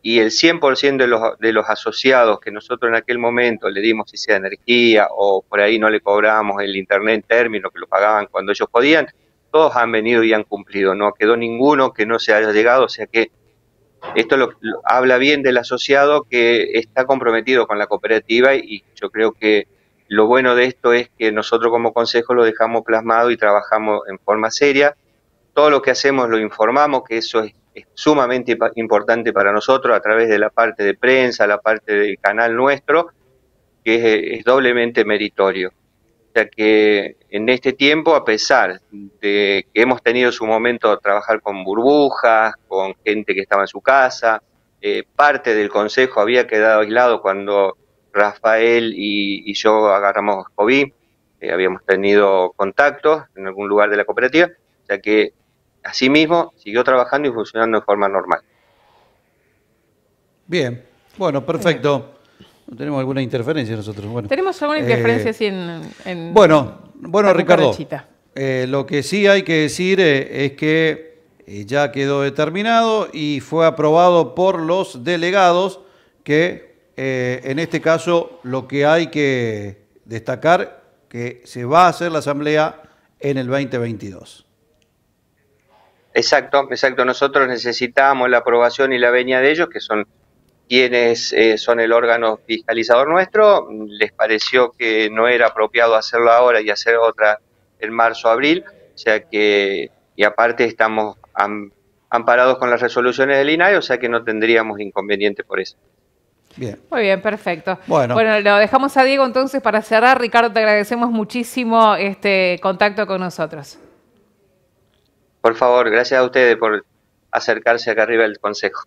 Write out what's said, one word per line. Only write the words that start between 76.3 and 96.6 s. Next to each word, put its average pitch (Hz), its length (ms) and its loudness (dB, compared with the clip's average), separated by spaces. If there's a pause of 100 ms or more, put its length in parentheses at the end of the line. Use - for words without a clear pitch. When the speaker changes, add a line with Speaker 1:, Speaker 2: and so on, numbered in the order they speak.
Speaker 2:
eh, 127 480 -6
en 135 160 -6
este 160 220 -6
caso, 165 600 -2
lo 127 240 -8
que 143 180 -2
hay 160 220 2
que 117 760 -4 (220)
destacar, 131 800 -4 (260)
que 120 340 -12
se 123 220 -12
va 165 200 4
a 175 40 4
hacer 170 240 -4
la 151 60 -2
asamblea 147 640 -2 (380)
en 139 180 -4
el 123 120 -6
veinte 131 280 -4
veintidós. 107 680 -10 (1700)
Speaker 1:
Exacto, 135 560 0
exacto. 127 360 0
Nosotros 135 420 0
necesitábamos 123 800 0
la 123 80 4
aprobación 120 560 2
y 123 60 -2
la 123 120 4
venia 127 300 0
de 139 100 4
ellos, 165 180 -2
que 104 100 -12
son 107 280 -6 (640)
quienes, 120 640 2
eh, 110 240 4
son 117 220 0
el 117 120 0
órgano 117 560 0
fiscalizador 117 600 0
nuestro. 190 580 2 (200)
Les 104 240 -4
pareció 113 600 0
que 110 380 -2
no 110 180 0
era 117 200 2
apropiado 113 480 0
hacerlo 117 360 2
ahora 120 300 4